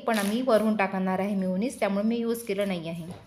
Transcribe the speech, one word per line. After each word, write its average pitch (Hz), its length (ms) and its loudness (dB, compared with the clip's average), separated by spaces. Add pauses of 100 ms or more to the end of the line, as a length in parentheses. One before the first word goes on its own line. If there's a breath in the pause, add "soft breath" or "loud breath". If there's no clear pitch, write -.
पण 226 120 2
आम्ही 208 240 0
वरून 220 340 4
टाकणार 190 420 0
आहे 202 180 0
मेयोनीज, 190 440 -2
त्यामुळे 202 240 0
मी 226 120 0
यूज 233 260 -2
केलं 196 260 -2
नाही 170 200 -4
आहे. 165 180 -8 (200)